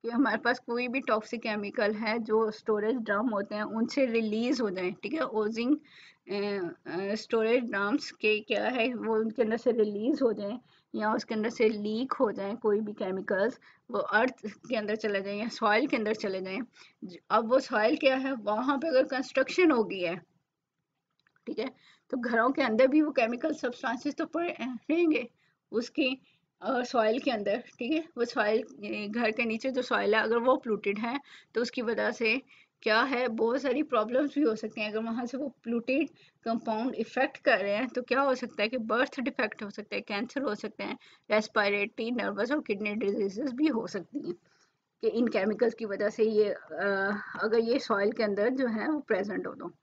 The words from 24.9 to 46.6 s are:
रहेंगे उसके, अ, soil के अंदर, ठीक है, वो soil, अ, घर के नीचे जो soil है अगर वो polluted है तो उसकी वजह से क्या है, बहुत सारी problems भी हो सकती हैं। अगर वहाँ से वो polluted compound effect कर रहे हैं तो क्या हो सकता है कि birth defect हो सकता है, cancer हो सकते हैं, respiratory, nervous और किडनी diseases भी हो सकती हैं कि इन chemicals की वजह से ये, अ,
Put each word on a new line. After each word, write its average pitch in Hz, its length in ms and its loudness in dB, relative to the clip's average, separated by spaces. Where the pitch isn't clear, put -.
रहेंगे 311 380 2
उसके, 254 360 0
अ, 247 200 0
soil 233 360 2
के 277 120 0
अंदर, 208 280 0
ठीक 247 140 -2
है, 311 240 0
वो 240 80 0
soil, 220 380 2
अ, 208 480 -8
घर 226 200 0
के 226 140 -2
नीचे 226 260 -2
जो 247 120 -2
soil 208 320 2
है 220 80 4
अगर 220 160 2
वो 254 180 4
polluted 208 420 -2
है 240 220 -4
तो 226 80 0
उसकी 240 200 -4
वजह 214 280 0
से 226 320 0
क्या 226 200 4
है, 254 260 0
बहुत 233 340 0
सारी 269 200 0
problems 247 520 0
भी 277 80 2
हो 226 140 2
सकती 220 240 -8
हैं। 214 100 -4
अगर 220 120 -2
वहाँ 233 240 -4
से 247 120 -6
वो 285 100 -4
polluted 240 600 -2
compound 233 500 -2
effect 254 420 -2
कर 233 220 4
रहे 202 160 0
हैं 233 140 -2
तो 247 140 -4
क्या 247 180 0
हो 277 140 4
सकता 254 280 -4
है 214 60 0
कि 254 100 -4
birth 233 420 0
defect 233 420 -4
हो 202 80 -8
सकता 208 260 -10
है, 196 40 -2
cancer 220 420 -6
हो 233 120 0
सकते 208 300 -8
हैं, - 140 -8
respiratory, 214 800 0
nervous 202 420 -2
और 302 80 0
किडनी 208 340 -4
diseases 208 580 -2
भी 277 140 0
हो 247 200 0
सकती 202 320 -8
हैं - 160 -6
कि 226 80 0
इन 233 200 2
chemicals 214 460 0
की 226 100 -8
वजह 202 240 -2
से 220 160 2
ये, 214 280 4
अ, 196 680 -2